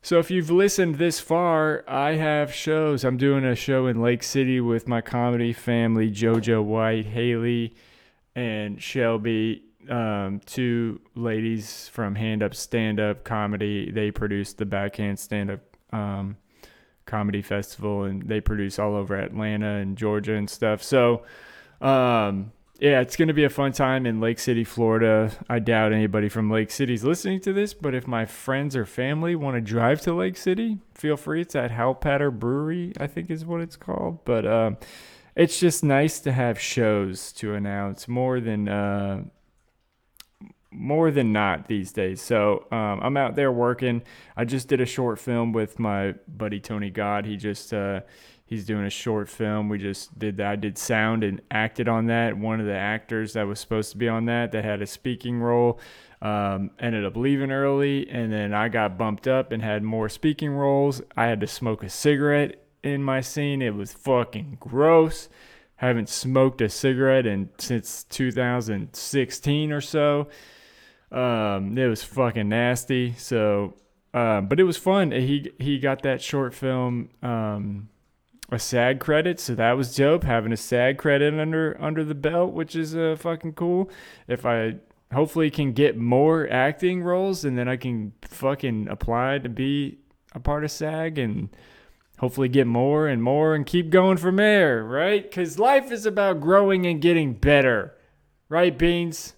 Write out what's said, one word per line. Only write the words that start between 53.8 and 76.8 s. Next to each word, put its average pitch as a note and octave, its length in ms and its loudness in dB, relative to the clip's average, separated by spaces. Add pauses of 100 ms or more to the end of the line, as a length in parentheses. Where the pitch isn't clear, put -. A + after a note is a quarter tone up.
to G2+ 60 -14
be A#2 100 0
on A2+ 180 0
that, A#2 280 -2
that G#2+ 100 -2
had G#2 180 -2
a G2+ 60 -6
speaking A#2+ 520 -6
role, A#2+ 400 2 (420)
um, G2+ 580 -2
ended A2+ 240 -2
up G2 140 -4
leaving C3+ 340 0
early, C#3 580 0
and A#2 220 -4
then G#2 220 -2
I G#2+ 160 0
got G#2 280 0
bumped G#2+ 300 -4
up C3 240 2
and A2 100 -4
had G#2+ 220 -2
more A2 240 -2
speaking D3 440 -2
roles. C#3 500 2 (160)
I A#2 80 2
had A2+ 160 0
to G#2 60 -2
smoke A2 360 -4
a F#2+ 60 -10
cigarette D3 720 2 (200)
in C#3 200 -2
my C3+ 180 0
scene. C#3+ 400 -2
It A2 140 -2
was G2+ 180 -8
fucking B2 640 -2
gross. D#3 720 4 (460)
Haven't A#2 340 0
smoked C3 520 2
a G#2+ 80 2
cigarette C3 560 2
in, G2 320 0
since - 460 -4
two B2+ 280 -2
thousand A#2 640 -2
sixteen D3 760 -2
or D3 100 -4
so. D3 460 2 (840)
Um, G#2+ 680 0
it C3 100 2
was A2 160 0
fucking A2+ 440 0
nasty. A#2+ 720 0
So, G#2 560 0 (400)
uh, A2+ 280 2
but G2+ 180 2
it F#3+ 40 8
was F3 140 2
fun. F#3+ 340 2
He, C3+ 460 0
he C#3 220 -2
got C3+ 240 -2
that C3 180 0
short C3 320 -2
film, B2+ 560 -2 (140)